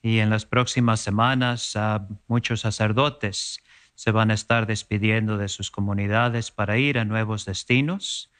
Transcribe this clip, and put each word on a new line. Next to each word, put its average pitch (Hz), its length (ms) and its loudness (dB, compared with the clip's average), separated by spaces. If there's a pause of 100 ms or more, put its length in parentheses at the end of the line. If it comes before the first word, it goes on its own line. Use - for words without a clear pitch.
y 113 160 2
en 107 120 4
las 110 160 0
próximas 120 540 2
semanas, 120 760 0
ah, 107 300 0 (200)
muchos 117 340 0
sacerdotes 110 1000 -2 (340)
se - 180 0
van 110 180 4
a 110 40 4
estar 113 320 0
despidiendo 107 720 0
de 101 120 -2
sus - 220 -8
comunidades 104 800 0
para 104 280 -2
ir 135 200 2
a 113 60 0
nuevos 110 400 -2
destinos. 139 960 -2